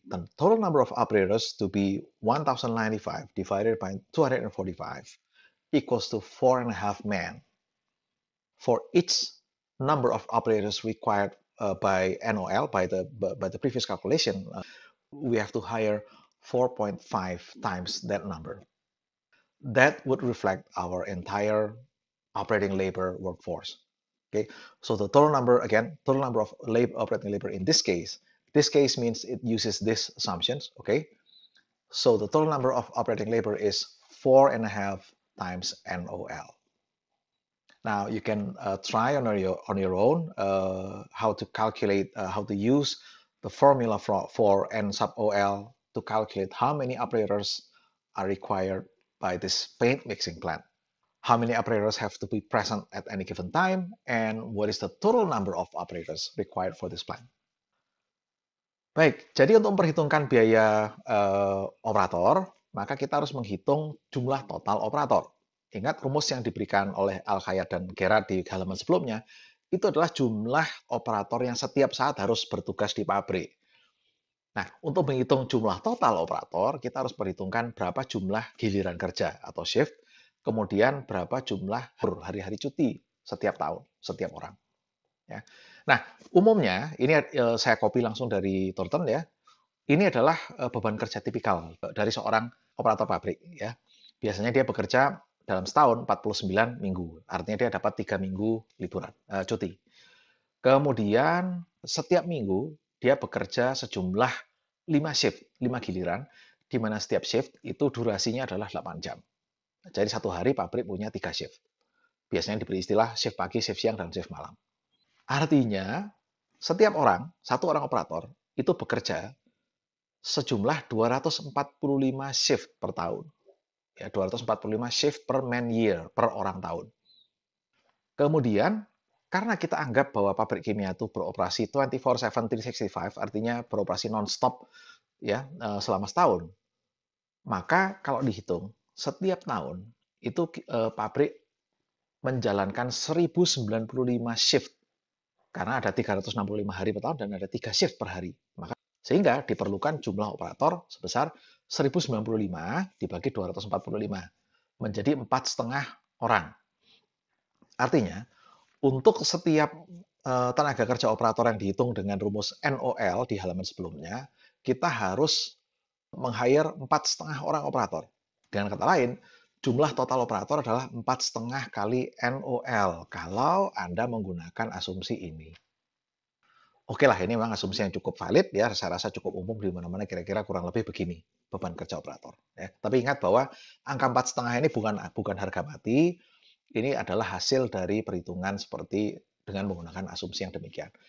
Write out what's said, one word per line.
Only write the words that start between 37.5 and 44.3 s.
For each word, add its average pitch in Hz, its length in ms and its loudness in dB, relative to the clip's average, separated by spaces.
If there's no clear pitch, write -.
Now 104 240 -2
you 113 140 -4
can, 104 380 -2
uh, 98 180 -4
try 120 380 0
on 131 100 0
your, 92 280 0
on 101 100 0
your 92 180 0
own, 156 420 4
uh, 95 720 -2
how 110 220 0
to 101 140 -6
calculate, 101 680 0
uh, 98 120 -6
how 98 160 -4
to 104 120 -4
use 131 420 2
the - 80 -8
formula 123 480 4
for, 98 360 -2